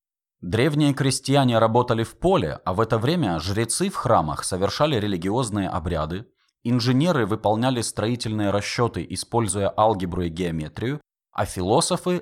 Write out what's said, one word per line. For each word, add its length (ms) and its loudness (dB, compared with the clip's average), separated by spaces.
Древние 520 2
крестьяне 680 2
работали 440 2
в 160 -10
поле, 460 0
а 80 -2
в 80 0
это 160 2
время 420 0
жрецы 500 -2
в 60 -10
храмах 480 2
совершали 540 0
религиозные 720 -2
обряды, 580 -4
инженеры 640 2
выполняли 560 0
строительные 680 -2
расчёты, 600 -2
используя 680 -2
алгебру 460 2
и 60 -2
геометрию, 720 -6
а 140 -2
философы 760 0